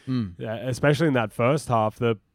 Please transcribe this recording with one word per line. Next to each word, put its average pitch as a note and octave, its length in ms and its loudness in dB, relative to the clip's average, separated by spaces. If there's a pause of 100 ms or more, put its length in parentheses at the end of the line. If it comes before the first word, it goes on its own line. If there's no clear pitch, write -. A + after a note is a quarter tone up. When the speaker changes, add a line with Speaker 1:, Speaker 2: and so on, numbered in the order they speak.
Speaker 1:
Mm. A2+ 340 -6
Speaker 2:
uh, A#2 260 -8
especially D3 380 2
in D3 80 2
that A2+ 180 0
first B2 360 0
half, A2 320 0
the, A#2 180 0 (180)